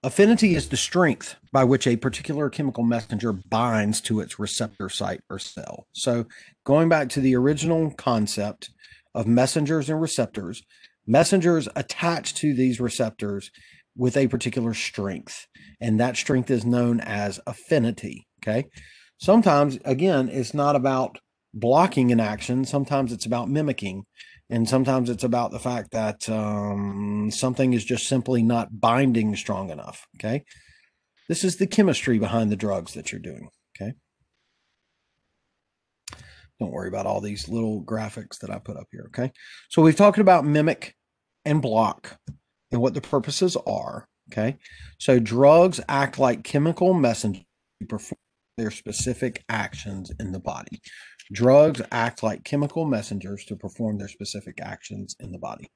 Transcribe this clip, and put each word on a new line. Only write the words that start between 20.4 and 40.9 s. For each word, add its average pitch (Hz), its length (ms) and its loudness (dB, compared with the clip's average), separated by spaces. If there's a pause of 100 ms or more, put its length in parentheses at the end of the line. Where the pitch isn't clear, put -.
not 147 240 2
about 131 400 0 (360)
blocking 127 580 4
an 113 100 4
action. 110 420 -4
Sometimes 139 480 -2
it's 117 140 -8
about 120 240 -4
mimicking. 123 560 -4 (460)
And 113 160 2
sometimes 131 420 2
it's 120 140 -6
about 120 280 0
the 113 80 -10
fact 120 320 -6
that, 107 360 -4
um, 104 1000 -4
something 127 440 0
is 113 120 -2
just - 220 -4
simply 127 340 0
not 113 380 0
binding 117 560 2
strong 95 340 -8
enough, - 380 -16 (100)
okay? 120 260 -6 (840)
This - 160 -4
is 185 140 -2
the 196 100 0
chemistry 147 500 2
behind 107 340 0
the 104 40 0
drugs 95 400 -6
that 82 160 -10
you're 90 100 -12
doing, 80 280 -16 (260)
okay? 104 180 -10 (2750)
Don't 104 120 -6
worry 92 160 -8
about 92 180 -6
all 101 160 -2
these 104 260 -8
little 110 360 -4
graphics 110 560 -10
that - 100 -14
I - 80 -8
put - 180 -14
up - 160 -18
here, - 180 -18
okay? 127 220 -6 (380)
So 160 140 6
we've 156 120 8
talked 202 220 8
about 185 280 8
mimic 151 500 0 (500)